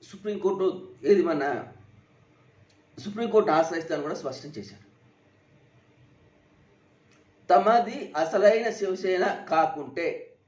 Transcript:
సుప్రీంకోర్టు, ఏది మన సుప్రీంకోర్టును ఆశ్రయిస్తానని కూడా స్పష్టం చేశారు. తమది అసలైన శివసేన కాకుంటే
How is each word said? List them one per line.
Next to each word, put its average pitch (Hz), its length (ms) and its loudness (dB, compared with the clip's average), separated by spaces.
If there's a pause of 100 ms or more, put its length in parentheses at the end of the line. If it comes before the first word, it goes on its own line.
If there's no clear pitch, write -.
సుప్రీంకోర్టు, 104 640 -4 (380)
ఏది 202 180 6
మన 143 420 -2 (1400)
సుప్రీంకోర్టును 208 520 2
ఆశ్రయిస్తానని 160 460 -2
కూడా 151 120 -6
స్పష్టం - 340 -10
చేశారు. - 380 -16 (2750)
తమది 285 680 4
అసలైన 208 540 4
శివసేన 185 800 -2
కాకుంటే 156 840 -2 (120)